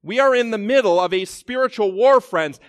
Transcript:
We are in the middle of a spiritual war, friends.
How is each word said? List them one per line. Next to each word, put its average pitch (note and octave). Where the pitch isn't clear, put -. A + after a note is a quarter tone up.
We G#3
are C4+
in A#3+
the A3
middle G3+
of F3
a F#3
spiritual B3
war, B3
friends. D#3